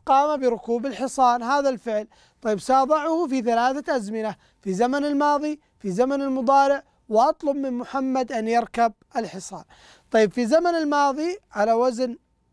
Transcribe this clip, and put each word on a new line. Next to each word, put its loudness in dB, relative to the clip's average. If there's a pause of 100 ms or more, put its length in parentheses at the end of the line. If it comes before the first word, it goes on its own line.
قام 4
بركوب -2
الحصان، 0
هذا 0
الفعل. -4 (340)
طيب -2
سأضعه 2
في -2
ثلاثة 0
أزمنة، -6 (260)
في -4
زمن 0
الماضي، 0 (200)
في -6
زمن 0
المضارع، 2 (260)
وأطلب 2
من -4
محمد -4
أن -4
يركب 0 (220)
الحصان. -8 (480)
طيب 4
في -2
زمن 2
الماضي 0 (140)
على 2
وزن 0 (360)